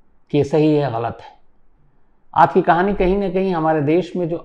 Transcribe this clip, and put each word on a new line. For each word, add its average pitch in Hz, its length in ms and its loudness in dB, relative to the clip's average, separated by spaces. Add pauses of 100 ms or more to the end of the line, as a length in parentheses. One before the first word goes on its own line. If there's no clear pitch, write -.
(320)
कि 147 60 0
ये 143 60 2
सही 151 300 2
है, 143 180 0
गलत 113 280 -6
है। - 80 -20 (1080)
आज - 180 4
की 190 100 2
कहानी 180 320 2
कहीं 190 240 0
ना 202 120 -2
कहीं 190 240 -2
हमारे 160 280 0
देश 170 340 0
में 175 120 -4
जो 170 160 -6